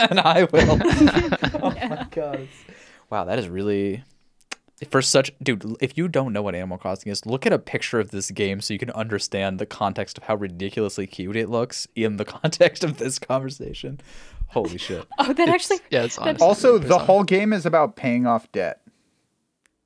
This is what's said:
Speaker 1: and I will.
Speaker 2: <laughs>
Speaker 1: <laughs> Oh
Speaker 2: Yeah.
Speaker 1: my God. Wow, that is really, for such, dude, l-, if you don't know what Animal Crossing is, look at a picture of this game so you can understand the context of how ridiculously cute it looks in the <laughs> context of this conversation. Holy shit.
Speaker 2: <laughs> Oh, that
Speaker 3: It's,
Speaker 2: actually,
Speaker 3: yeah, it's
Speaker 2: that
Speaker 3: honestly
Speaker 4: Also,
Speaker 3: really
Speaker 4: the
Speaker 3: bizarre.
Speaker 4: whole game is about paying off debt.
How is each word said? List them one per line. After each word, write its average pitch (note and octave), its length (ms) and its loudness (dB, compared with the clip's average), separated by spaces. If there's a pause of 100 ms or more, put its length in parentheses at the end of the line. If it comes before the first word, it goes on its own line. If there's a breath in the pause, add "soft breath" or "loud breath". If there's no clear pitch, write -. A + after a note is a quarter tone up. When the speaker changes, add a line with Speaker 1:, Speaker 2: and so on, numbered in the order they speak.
(100)
Speaker 1:
and G3 100 4
I E3+ 240 6
will. D#3 380 6
Speaker 2:
<laughs> - 0 -
Speaker 1:
<laughs> C#4 800 2
Oh C4+ 120 -2
Speaker 2:
Yeah. B3 140 -6
Speaker 1:
my - 220 -8
God. C#3 380 -6 (600 loud breath)
Wow, G2+ 140 -2
that G2 140 -2
is G2 100 -4
really, G2+ 560 -2 (840)
for C3+ 120 4
such, - 300 2 (100)
dude, G#2+ 220 -2
l-, A2 160 -8
if C3 160 -2
you E3+ 120 -2
don't C3+ 260 -2
know G#2 80 -2
what G2 120 -4
Animal F2+ 240 -8
Crossing F#2+ 320 -8
is, G2+ 160 -6
look C3 200 -4
at G3+ 60 4
a D3+ 60 4
picture - 400 -4
of G#2 120 -2
this G2 200 -8
game G2 300 -2
so G#2 140 -6
you G2 40 -6
can - 120 -8
understand G2 680 -4
the G#2 80 -6
context - 520 -6
of - 60 -18
how A2 120 -2
ridiculously G2 680 -4
cute F#2+ 300 -8
it A2 120 -2
looks A#2+ 480 -4
in A2 220 0
the G#2 60 -4
<laughs> - 120 -10
context - 480 2
of D3 140 -2
this C3 200 -4
conversation. C3 800 -6 (500 loud breath)
Holy F2 300 -2
shit. E2+ 340 -10
Speaker 2:
<laughs> - 60 -4
Oh, B3+ 140 0
that D#4+ 160 4
Speaker 3:
It's, E4+ 60 4 (160)
Speaker 2:
actually, F#4+ 80 2 (120)
Speaker 3:
yeah, - 140 2
it's A#3 120 -6
Speaker 2:
that - 120 -8
Speaker 3:
honestly - 180 4
Speaker 4:
Also, G#3 220 6
Speaker 3:
really A#3 120 8
Speaker 4:
the D3 80 -2
Speaker 3:
bizarre. E3+ 180 4
Speaker 4:
whole G3 180 6
game G3+ 300 2
is F3 120 -2
about D#3 300 2
paying B2 300 0
off A#2 260 0
debt. F2+ 300 -4 (1040)